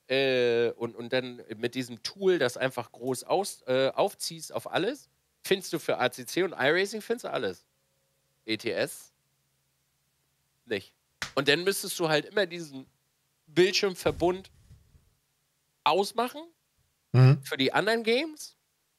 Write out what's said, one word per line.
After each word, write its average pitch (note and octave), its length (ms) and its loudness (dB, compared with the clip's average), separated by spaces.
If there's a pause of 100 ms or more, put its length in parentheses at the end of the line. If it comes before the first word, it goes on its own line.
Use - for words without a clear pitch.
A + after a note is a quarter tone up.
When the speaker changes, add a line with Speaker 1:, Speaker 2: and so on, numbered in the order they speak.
Speaker 1:
äh, B2 640 2
und, A2+ 260 -6
und A#2 160 -12
dann B2 300 -4 (140)
mit A#2 180 -4
diesem A#2+ 280 -8
Tool F#3 360 0
das B2+ 180 0
einfach B2 340 -4
groß B2+ 340 -6
aus, - 420 -2
äh, C3 240 2
aufziehst E3 640 -4
auf - 200 -6
alles, G#3 380 -4 (320)
findest F#3+ 300 -2
du E3 60 -2
für - 200 -2
A B2 120 2
C B2+ 160 -14
C - 160 0
und F3+ 100 -2
iRacing F#3 500 0
findest A#3+ 220 -6
du D#3 80 -8
alles. G#2+ 340 -4 (800)
E A2 100 -2
T G#2+ 160 -4
S A#2 400 -4 (1500)
nicht. G#2 280 -6 (440)
Und C#3 100 0
dann D3+ 160 4
müsstest G3 380 -2
du E3 80 0
halt D3+ 160 2
immer F#3+ 220 0
diesen D#3 400 -10 (640)
Bildschirmverbund F3+ 1000 2 (1300)
ausmachen G#3+ 580 0 (720)
Speaker 2:
Mhm. C3 320 8
Speaker 1:
für - 140 -8
die C3+ 160 0
anderen A3 320 2
Games D4 520 -2 (420)